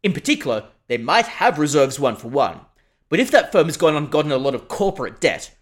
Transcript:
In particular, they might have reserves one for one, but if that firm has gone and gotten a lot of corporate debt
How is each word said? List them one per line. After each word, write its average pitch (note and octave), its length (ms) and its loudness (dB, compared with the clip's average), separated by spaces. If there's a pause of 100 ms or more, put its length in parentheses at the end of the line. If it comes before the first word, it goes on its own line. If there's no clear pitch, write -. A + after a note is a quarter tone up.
In F#3+ 100 0
particular, C3+ 540 -2 (200)
they A#2+ 120 -2
might E3 280 0
have F#3 320 0
reserves C#3 420 2
one B2 160 0
for A#2 120 -14
one, A#2 320 -2 (480)
but E3+ 120 0
if C4 100 0
that - 220 4
firm E3+ 140 4
has E3 100 -6
gone D#3 200 2
and D3 140 -4
gotten D3 220 0
a C3 60 0
lot C3+ 160 -2
of - 140 -10
corporate C#3+ 520 -4
debt - 420 -2